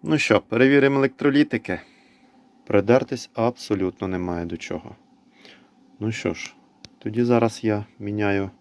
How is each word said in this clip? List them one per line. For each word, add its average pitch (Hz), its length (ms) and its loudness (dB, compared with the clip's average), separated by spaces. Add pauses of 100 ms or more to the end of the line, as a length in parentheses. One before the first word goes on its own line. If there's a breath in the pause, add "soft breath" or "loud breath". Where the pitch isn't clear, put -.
(120)
Ну 151 60 2
що, 110 220 4
перевіримо 135 580 4
електролітики. 135 800 0 (840 soft breath)
Придертись 120 680 0
абсолютно 98 720 -4
немає 90 360 -4
до 85 120 -8
чого. - 400 -12 (1040 soft breath)
Ну 107 120 -2
що 87 220 -6
ж, - 200 -14 (440)
тоді 113 260 -2
зараз 117 400 2
я 104 200 0 (140)
міняю 101 520 -2 (100)